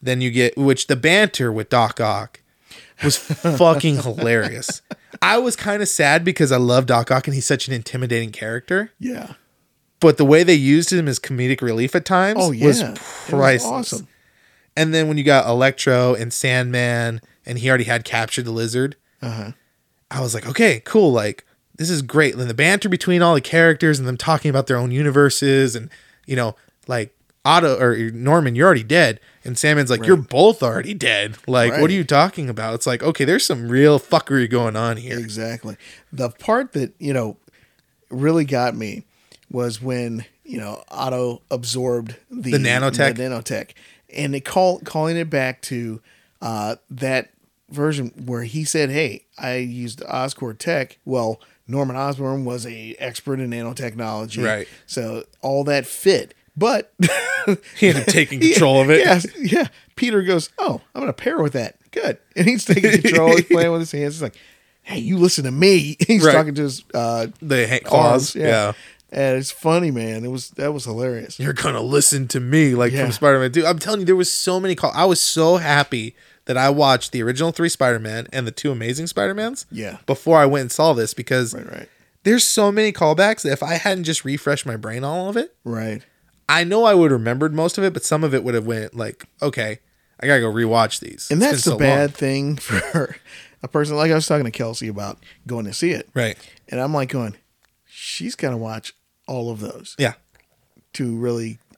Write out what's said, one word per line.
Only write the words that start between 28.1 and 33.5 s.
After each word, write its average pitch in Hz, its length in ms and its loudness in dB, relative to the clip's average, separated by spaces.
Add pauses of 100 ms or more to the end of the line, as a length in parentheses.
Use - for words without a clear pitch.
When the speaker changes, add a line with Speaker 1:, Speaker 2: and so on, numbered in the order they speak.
Speaker 1:
Norman, 131 440 2
you're 143 120 4
already 143 160 4
dead. 123 360 2 (240)
And 123 140 -8
Sandman's 147 320 2
like, 117 120 0
Speaker 2:
Right. 113 60 -4
Speaker 1:
"You're 180 100 8
both 156 460 4
already 120 300 -4
dead. 110 420 -2 (120)
Like, 123 260 2
what 151 80 2
Speaker 2:
Right. 156 80 4
Speaker 1:
are 185 40 2
you 190 100 0
talking 151 460 0
about?" 110 260 -8
It's - 120 -6
like, 120 160 -4
okay, 151 220 -2
there's 180 200 0
some 120 240 -4